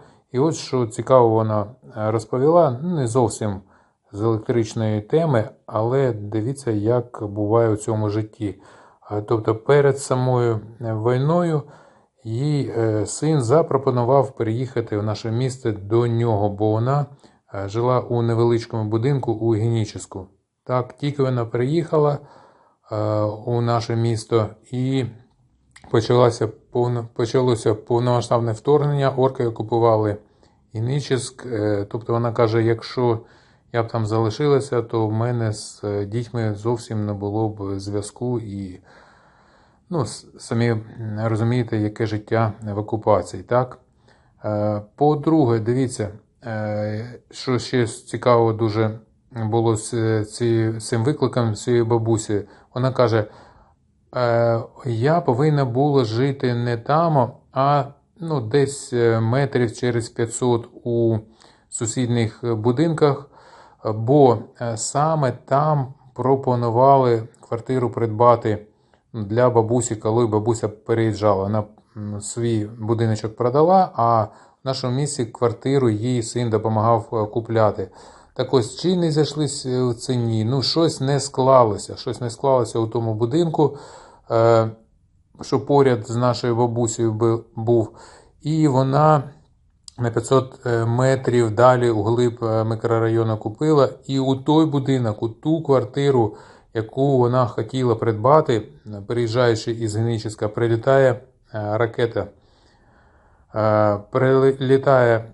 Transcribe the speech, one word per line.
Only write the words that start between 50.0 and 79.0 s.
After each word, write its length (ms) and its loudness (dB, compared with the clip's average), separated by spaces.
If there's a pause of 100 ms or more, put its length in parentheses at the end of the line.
ці-, 560 -2
з 80 -12
цим 160 -2
викликом, 500 2
з 80 -10
цією 240 2
бабусею. 580 0 (300)
Вона 180 0
каже, 320 2 (920)
е, 440 0 (260)
я 340 0
повинна 440 2
була 400 2
жити 500 -2
не 220 -2
там, 560 0 (200)
а, 320 2 (360)
ну, 200 -4
десь, 520 0
е, 280 2
метрів 520 0
через 360 -2
п'ятсот 600 -2 (160)
у 340 0 (500)
сусідніх 720 -2
будинках, 880 0 (600)
бо, 460 4 (220)
е, 160 -6
саме 560 -2
там 640 -2 (200)
пропонували 1120 2 (120)
квартиру 500 -4
придбати 760 2 (460)
для 380 2
бабусі, 460 0
коли 300 0
бабуся 420 0
переїжджала. 720 0
Вона, 220 -2 (320)
м, 240 -10
свій 580 -4
будиночок 580 -2
продала, 580 2
а 300 2
в 40 -6 (380)
нашому 300 -4
місці 300 -4
квартиру 640 0
їй 320 -2
син 280 -4
допомагав, 640 2
е, 140 -2
купляти. 640 0 (440)
Так 200 -2
ось, 220 0
чи 200 -2
не 140 0